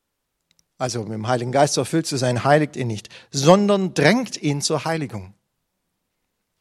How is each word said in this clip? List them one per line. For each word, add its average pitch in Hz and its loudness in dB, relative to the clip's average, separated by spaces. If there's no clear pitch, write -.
Also 117 -6
mit 107 -10
dem 110 -8
Heiligen 123 -2
Geist 143 4
erfüllt 156 -2
zu 143 -6
sein, 120 -2
heiligt 147 2
ihn 131 -4
nicht, 107 -6
sondern 190 4
drängt 202 2
ihn 143 -4
zur 151 -4
Heiligung. 120 -8